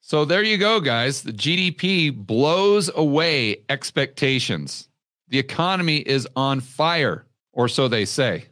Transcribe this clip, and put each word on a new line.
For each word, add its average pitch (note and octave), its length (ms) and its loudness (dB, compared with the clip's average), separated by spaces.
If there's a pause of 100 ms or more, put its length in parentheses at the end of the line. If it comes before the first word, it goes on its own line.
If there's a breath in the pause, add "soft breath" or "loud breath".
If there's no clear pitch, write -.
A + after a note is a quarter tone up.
So D3+ 240 0
there F3+ 180 2
you G#3+ 140 0
go, G#3 220 2
guys. B2+ 440 -2
The A2+ 100 -10
G C#3+ 220 -2
D F3+ 160 0
P F3 400 0
blows D#3+ 800 2
away D3 760 0
expectations. C3+ 1200 -2 (400)
The C3 100 0
economy E3 580 0
is C3+ 380 0
on C3+ 240 0
fire, D3 680 -2 (260)
or A#2+ 160 0
so C3 200 2
they A2 180 0
say. G2+ 460 -2